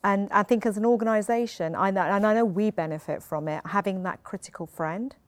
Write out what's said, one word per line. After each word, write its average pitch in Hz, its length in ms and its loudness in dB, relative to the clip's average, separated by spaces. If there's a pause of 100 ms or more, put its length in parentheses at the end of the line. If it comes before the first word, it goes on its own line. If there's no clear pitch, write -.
And 202 300 2
I 208 100 6
think 220 240 2
as 208 100 0
an 214 80 -2
organisation, 220 880 0
I 190 160 2
know, 190 120 2
and 196 240 2
I 214 80 6
know 233 100 4
we 208 260 2
benefit 160 520 -4
from 156 260 -6
it, 151 180 -6
having 190 360 -2
that 180 200 -6
critical - 440 -12
friend 175 500 -6 (120)